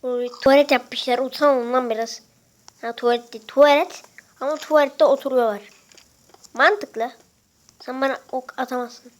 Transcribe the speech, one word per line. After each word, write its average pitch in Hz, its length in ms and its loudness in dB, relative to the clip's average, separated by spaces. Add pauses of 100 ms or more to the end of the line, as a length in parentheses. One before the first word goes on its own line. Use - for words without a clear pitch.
Böyle 247 260 -4
tuvalet 277 420 4
yapmışlar. 254 480 -2
Utanın 254 540 0
lan 254 180 0
biraz. 226 320 -6 (580)
Ha, 233 120 -10
tuvalet 240 400 -2
değil. 214 140 -18
Tuvalet. 294 560 4 (380)
Ama 294 160 -4
tuvalette 294 480 2
oturuyorlar. 254 580 0 (920)
Mantıklı. 262 580 -2 (680)
Sen 262 200 -10
bana 269 200 -2 (120)
ok 254 260 -10
atamazsın. 247 600 -10